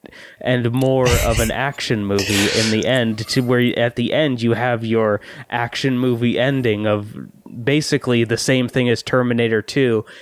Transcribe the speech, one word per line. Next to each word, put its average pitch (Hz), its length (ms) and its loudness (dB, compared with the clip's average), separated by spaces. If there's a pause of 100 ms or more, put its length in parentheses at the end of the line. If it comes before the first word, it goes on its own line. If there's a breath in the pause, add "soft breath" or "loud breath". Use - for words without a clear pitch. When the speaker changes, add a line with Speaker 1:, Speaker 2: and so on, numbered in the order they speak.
(420 loud breath)
Speaker 1:
and 123 300 0
more 131 360 2 (180)
of 117 140 2
an 113 120 2
Speaker 2:
<laughs> 127 200 -2
Speaker 1:
action 107 340 -2
movie 101 420 0 (120)
in 110 100 0
the 110 160 0
end, 113 440 0
to 135 120 0
where 123 380 2
at 120 160 0
the 117 180 -2
end 135 300 0
you 117 100 2
have 117 320 -2
your 110 360 0 (280 loud breath)
action 120 480 -2
movie 120 400 0
ending 120 480 0
of 104 320 -2 (460)
basically 131 600 2
the 110 140 0
same 127 320 0
thing 127 200 0
as 117 140 0
Terminator 117 600 0
two, 117 420 0 (160 loud breath)